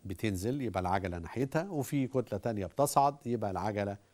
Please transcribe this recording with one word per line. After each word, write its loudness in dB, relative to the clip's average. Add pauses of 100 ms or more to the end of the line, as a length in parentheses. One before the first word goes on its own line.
بتنزل -2
يبقى -2
العجلة 0
ناحيتها، -2
وفي 0
كتلة -2
تانية -2
بتصعد 2
يبقى 0
العجلة -2 (180)